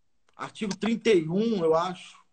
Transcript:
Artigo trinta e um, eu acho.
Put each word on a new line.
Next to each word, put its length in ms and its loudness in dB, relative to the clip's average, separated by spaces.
Artigo 400 -8
trinta 360 0
e 160 4
um, 360 0
eu 120 4
acho. 420 -4